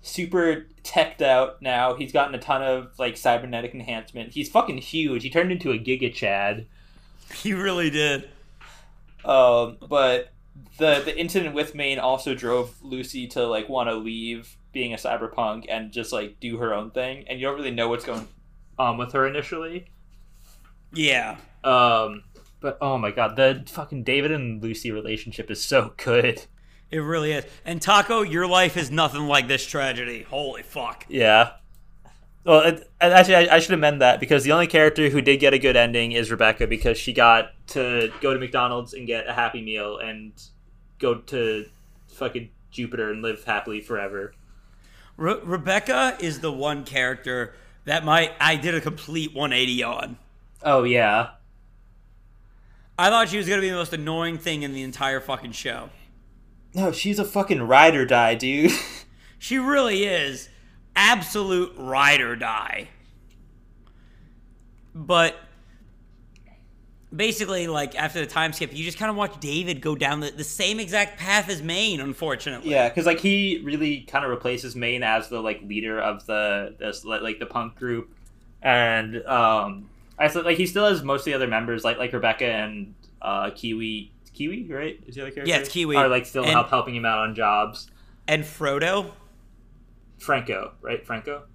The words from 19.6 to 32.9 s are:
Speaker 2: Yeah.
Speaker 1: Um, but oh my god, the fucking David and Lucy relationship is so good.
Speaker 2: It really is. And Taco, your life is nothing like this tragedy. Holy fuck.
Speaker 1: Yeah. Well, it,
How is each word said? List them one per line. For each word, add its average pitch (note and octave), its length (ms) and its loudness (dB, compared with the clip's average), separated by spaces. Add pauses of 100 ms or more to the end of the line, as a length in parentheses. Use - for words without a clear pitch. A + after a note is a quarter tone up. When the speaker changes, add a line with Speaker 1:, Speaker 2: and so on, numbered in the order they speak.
Speaker 2:
Yeah. C3 440 0 (260)
Speaker 1:
Um, A#2 600 4 (360)
but C#3 200 -6
oh C3+ 180 -2
my G#2+ 140 -2
god, A2 240 -2
the C3 300 2
fucking C#3+ 380 -12
David C#3 280 0
and A#2+ 300 -6
Lucy A2+ 300 -8
relationship G#2+ 580 -8
is G#2 120 -8
so - 360 0
good. B2 480 0 (460)
Speaker 2:
It D#3 80 -4
really D#3 320 -4
is. C#3+ 140 -4 (200)
And E3 160 -8
Taco, G#3+ 400 4
your F3 260 -2
life F3+ 300 4
is C#3 140 -4
nothing D3+ 360 0
like C#3 200 2
this C3+ 180 0
tragedy. B2 560 -6
Holy C3+ 400 -8
fuck. - 480 -10
Speaker 1:
Yeah. A2+ 440 6 (920)
Well, D#3 160 10
it, D#3+ 280 2 (120)